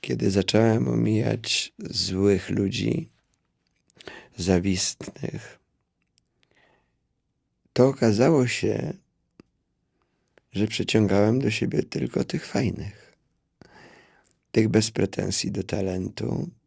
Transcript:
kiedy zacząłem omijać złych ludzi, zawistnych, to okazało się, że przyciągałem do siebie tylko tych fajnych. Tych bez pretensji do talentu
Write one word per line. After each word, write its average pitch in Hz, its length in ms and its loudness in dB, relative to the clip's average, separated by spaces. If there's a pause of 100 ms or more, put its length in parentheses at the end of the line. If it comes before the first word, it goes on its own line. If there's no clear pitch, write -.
kiedy 113 240 0
zacząłem 110 580 2
omijać 113 880 -2
złych 95 720 0
ludzi, 101 580 -2 (1300)
zawistnych, - 1200 -2 (2250)
to 127 160 6
okazało 127 580 4
się, 110 460 -2 (1600)
że 101 140 0
przyciągałem 107 720 2
do 127 120 0
siebie - 320 -2
tylko - 420 -4
tych - 220 -8
fajnych. - 680 -6 (1400)
Tych 110 160 4
bez 110 220 2
pretensji 98 600 -4
do 95 120 -6
talentu 95 880 -4 (160)